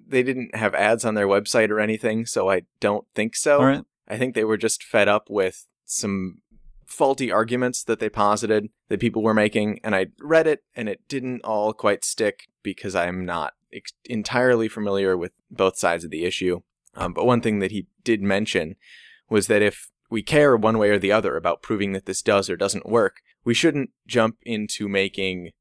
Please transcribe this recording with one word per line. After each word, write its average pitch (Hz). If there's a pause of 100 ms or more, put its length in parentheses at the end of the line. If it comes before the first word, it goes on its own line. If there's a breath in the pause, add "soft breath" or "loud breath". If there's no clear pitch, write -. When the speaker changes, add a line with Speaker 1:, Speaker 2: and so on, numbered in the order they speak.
Speaker 1:
They 127
didn't 127
have 107
ads 113
on 110
their 101
website 104
or 107
anything, 110
so 95
I 92 (180)
don't 104
think 110
so. 147
Speaker 2:
All 131
right. 139 (240)
Speaker 1:
I 110
think 127
they 110
were 110
just 110
fed 104
up 104
with 95 (180)
some 98 (480)
faulty 135
arguments 123
that 113
they 110
posited 104 (200)
that 107
people 110
were 110
making, 107
and 107
I 95 (140)
read 156
it, 151 (100)
and 113
it 98
didn't 127
all 107
quite 104
stick - (160)
because 98
I'm 90
not 85 (200)
ex-, - (140)
entirely 120
familiar 98
with 87 (180)
both 95
sides 85
of 80
the 80
issue. 90 (360)
Um, 90
but 107
one 123
thing 107
that 95
he 101 (160)
did 107
mention 98 (560 loud breath)
was 104
that 104
if - (200)
we 110
care 147
one 110
way 104
or 104
the 95
other 98
about 85
proving 101
that 95
this -
does 101
or 90
doesn't 101
work, 110 (280)
we 117
shouldn't 139 (160)
jump 113
into 107
making 95 (100)